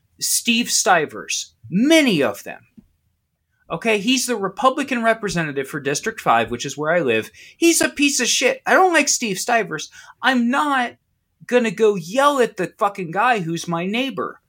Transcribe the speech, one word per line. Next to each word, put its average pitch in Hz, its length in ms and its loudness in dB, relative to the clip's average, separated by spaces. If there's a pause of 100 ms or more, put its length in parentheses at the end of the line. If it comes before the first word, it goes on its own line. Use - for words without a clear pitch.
(200)
"Steve - 500 -2
Stivers," 139 840 0 (160)
many 240 540 4
of 104 180 -4
them. - 240 -16 (1040)
Okay, 214 280 0
he's 240 280 0
the 240 100 -2
Republican 254 640 -2
representative 170 640 -2
for 151 120 -8
District 147 400 -4
five, 117 300 2
which 120 160 -6
is 139 100 -10
where 151 160 -2
I 175 80 2
live. 113 300 0 (260)
He's 330 240 2
a 330 80 2
piece 277 320 0
of 233 80 0
shit. - 380 0
I 202 80 2
don't 359 180 4
like 294 160 2
Steve 202 300 -2
Stivers. 175 520 -2 (320)
I'm 240 280 2
not 277 460 0 (500)
gonna 233 240 2
go 208 240 2
yell 254 460 2
at - 160 0
the 175 220 -4
fucking 202 340 -2
guy 220 280 2
who's 165 280 -6
my 170 180 -4
neighbor, 202 640 -4